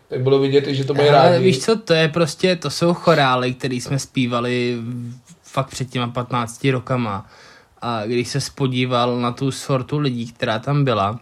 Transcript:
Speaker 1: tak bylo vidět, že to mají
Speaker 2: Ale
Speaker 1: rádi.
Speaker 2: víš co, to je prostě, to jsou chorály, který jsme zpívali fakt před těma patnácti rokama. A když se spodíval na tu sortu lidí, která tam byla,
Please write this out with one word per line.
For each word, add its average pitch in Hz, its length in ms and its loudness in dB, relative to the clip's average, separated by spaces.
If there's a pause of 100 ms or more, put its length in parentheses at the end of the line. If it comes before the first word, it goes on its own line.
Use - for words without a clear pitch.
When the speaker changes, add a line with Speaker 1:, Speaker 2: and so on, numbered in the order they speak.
Speaker 1:
tak 139 140 -6
bylo 135 180 4
vidět, 139 280 2
že 135 160 -2
to 139 100 -2
mají 143 160 4
Speaker 2:
Ale 147 220 8
Speaker 1:
rádi. 170 120 4
Speaker 2:
víš 185 220 4
co, 220 100 2
to 208 180 -2
je 160 140 4
prostě, 170 480 0
to 160 140 -6
jsou 170 240 2
chorály, 131 600 2
který 127 280 -6
jsme 135 180 -4
zpívali 123 760 -2 (680)
fakt - 260 -6
před - 200 -8
těma 123 180 -4
patnácti 123 640 -4
rokama. 117 540 -4 (560)
A 117 240 -6
když 120 220 -2
se 139 140 -4
spodíval 123 800 0
na 120 120 -2
tu 131 200 -4
sortu 135 480 -4
lidí, 120 320 -4
která 113 280 -4
tam 143 260 0
byla, 110 360 0